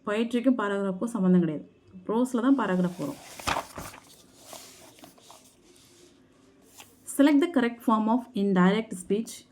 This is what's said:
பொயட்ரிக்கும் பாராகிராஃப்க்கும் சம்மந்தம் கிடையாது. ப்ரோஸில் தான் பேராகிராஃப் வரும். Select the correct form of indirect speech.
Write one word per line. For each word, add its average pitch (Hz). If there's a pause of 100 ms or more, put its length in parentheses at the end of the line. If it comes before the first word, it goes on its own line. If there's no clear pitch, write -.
பொயட்ரிக்கும் 233
பாராகிராஃப்க்கும் 202
சம்மந்தம் 185
கிடையாது. 156 (400)
ப்ரோஸில் 240
தான் 269
பேராகிராஃப் 185
வரும். - (3750)
Select 285
the 339
correct 240
form 220
of 240 (100)
indirect 196 (180)
speech. -